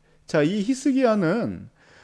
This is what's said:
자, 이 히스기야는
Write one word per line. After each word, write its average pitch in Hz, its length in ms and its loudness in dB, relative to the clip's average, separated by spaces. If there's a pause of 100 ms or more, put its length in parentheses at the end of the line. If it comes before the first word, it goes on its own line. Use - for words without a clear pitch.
(260)
자, 156 160 0
이 196 200 0
히스기야는 214 1040 0 (360)